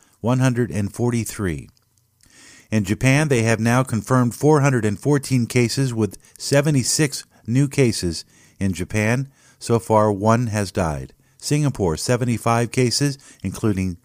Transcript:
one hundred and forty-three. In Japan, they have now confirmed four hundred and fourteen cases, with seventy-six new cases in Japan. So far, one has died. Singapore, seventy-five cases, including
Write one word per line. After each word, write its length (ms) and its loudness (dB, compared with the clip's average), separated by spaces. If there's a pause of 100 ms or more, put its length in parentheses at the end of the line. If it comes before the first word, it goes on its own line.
(200)
one 180 0
hundred 320 0
and 240 -4
forty-three. 720 -4 (1040)
In 140 0
Japan, 420 2
they 160 2
have 160 2
now 240 2
confirmed 540 0
four 240 4
hundred 240 2
and 160 -2
fourteen 460 0
cases, 460 0
with 240 -2 (220)
seventy-six 840 0 (200)
new 220 2
cases 580 0 (360)
in 120 0
Japan. 600 -2 (260)
So 200 0
far, 340 2
one 360 2
has 220 -4
died. 440 -4 (240)
Singapore, 580 0
seventy-five 760 0
cases, 460 0 (260)
including 640 -2